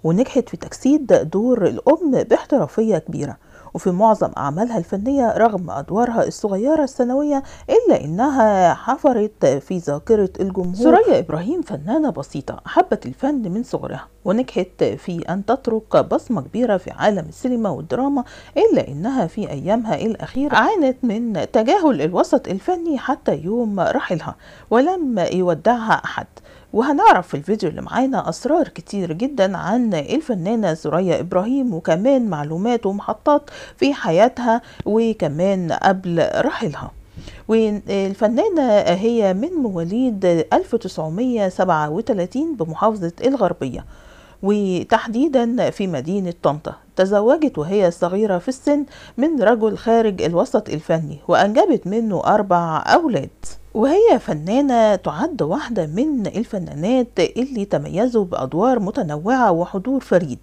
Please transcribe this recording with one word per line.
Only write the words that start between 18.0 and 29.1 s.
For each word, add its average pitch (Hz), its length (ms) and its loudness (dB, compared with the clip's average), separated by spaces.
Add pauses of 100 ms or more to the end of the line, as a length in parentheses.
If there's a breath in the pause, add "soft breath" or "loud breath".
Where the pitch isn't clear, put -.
إلا 349 320 2
إنها 196 380 -2
في 202 240 -8
أيامها 196 440 -2
الأخيرة 240 600 -4
عانت 269 480 2
من 220 500 -2
تجاهل 254 500 2
الوسط 233 460 0
الفني 330 500 -4
حتى 247 380 -4
يوم 202 440 -4
رحيلها، - 560 -2 (340 loud breath)
ولم 262 640 0
يودعها 185 720 2
أحد. - 220 -8 (460 loud breath)
وهنعرف 269 560 4
في - 80 -6
الفيديو 180 340 -2
اللي - 120 -10
معانا 254 460 -2
أسرار 285 400 0
كتير 180 440 -6